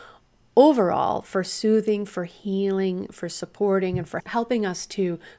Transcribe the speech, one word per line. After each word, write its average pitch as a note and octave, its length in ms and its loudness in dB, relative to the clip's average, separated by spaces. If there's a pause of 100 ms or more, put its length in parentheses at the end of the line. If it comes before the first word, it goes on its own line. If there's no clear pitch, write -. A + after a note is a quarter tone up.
(580)
overall A#3 640 4
for - 220 -4
soothing, G#3+ 600 0
for F#3 200 -6
healing, F#3+ 800 -2
for - 220 -10
supporting, F#3+ 680 -2
and E3+ 120 -6
for - 160 -6
helping A#3 400 -2
us F3+ 200 -6
to F3 340 -4 (200)